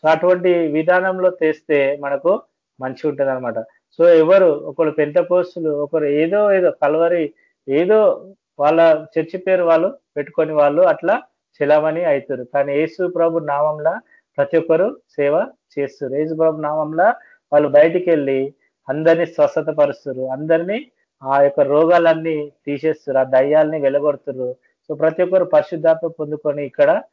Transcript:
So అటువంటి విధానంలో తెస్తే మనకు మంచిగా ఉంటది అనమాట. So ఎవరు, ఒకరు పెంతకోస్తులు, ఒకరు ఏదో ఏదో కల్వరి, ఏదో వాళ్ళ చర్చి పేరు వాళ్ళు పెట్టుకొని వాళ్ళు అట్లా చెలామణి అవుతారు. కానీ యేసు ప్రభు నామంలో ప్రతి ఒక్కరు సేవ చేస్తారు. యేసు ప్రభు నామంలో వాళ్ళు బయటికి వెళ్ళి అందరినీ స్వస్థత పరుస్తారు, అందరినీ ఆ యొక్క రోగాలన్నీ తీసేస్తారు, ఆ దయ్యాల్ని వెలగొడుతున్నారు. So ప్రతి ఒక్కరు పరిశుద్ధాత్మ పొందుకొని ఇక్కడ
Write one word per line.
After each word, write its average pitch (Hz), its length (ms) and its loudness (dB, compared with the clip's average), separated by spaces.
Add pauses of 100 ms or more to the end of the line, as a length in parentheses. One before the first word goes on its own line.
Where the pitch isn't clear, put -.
So - 60 4
అటువంటి 185 380 2
విధానంలో 180 840 0
తెస్తే 151 680 -2
మనకు 143 420 -2 (380)
మంచిగా 131 280 -8
ఉంటది 139 220 -2
అనమాట. 123 280 -6 (400)
So 165 80 4
ఎవరు, 175 400 6
ఒకరు 151 440 -2
పెంతకోస్తులు, 170 800 -2
ఒకరు 147 340 -4
ఏదో 170 480 0
ఏదో 180 180 2
కల్వరి, 160 640 -2 (340)
ఏదో 180 600 2 (300)
వాళ్ళ 156 480 2 (120)
చర్చి 165 200 -6
పేరు 185 260 0
వాళ్ళు 165 340 0 (180)
పెట్టుకొని 151 360 -4
వాళ్ళు 147 300 2
అట్లా 175 400 0 (400)
చెలామణి 156 420 0
అవుతారు. 135 500 -4
కానీ 143 180 -2
యేసు 160 340 -2
ప్రభు 165 320 -2
నామంలో 151 560 -2 (420)
ప్రతి 143 200 -2
ఒక్కరు 165 400 0 (140)
సేవ 151 360 0 (320)
చేస్తారు. 135 360 -6
యేసు 156 200 -4
ప్రభు 160 260 0
నామంలో 156 440 -4 (480)
వాళ్ళు 147 160 2
బయటికి 165 420 2
వెళ్ళి 135 440 -2 (340)
అందరినీ 160 380 0
స్వస్థత 151 400 -2
పరుస్తారు, 143 560 -2
అందరినీ 165 680 -4 (340)
ఆ 139 180 2
యొక్క 143 180 2
రోగాలన్నీ 160 920 2 (140)
తీసేస్తారు, 143 520 -4
ఆ 131 40 4
దయ్యాల్ని 147 580 2
వెలగొడుతున్నారు. 139 760 -2 (340)
So 143 80 -8
ప్రతి 160 240 0
ఒక్కరు 180 220 0
పరిశుద్ధాత్మ 160 640 0
పొందుకొని 147 580 -6
ఇక్కడ 147 380 0 (100)